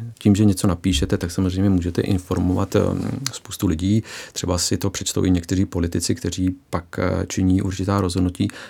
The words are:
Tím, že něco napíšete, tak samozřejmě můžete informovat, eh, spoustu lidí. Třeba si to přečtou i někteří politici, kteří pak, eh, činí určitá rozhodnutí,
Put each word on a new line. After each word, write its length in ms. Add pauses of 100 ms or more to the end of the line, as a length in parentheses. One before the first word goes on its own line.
(200)
Tím, 160
že 100
něco 220
napíšete, 500
tak 140
samozřejmě 380
můžete 320
informovat, 720
eh, 40 (520)
spoustu 360
lidí. 360 (300)
Třeba 240
si 200
to 120
přečtou 340
i 80
někteří 340
politici, 500
kteří 400 (140)
pak, 300
eh, 280
činí 340
určitá 400
rozhodnutí, 460 (220)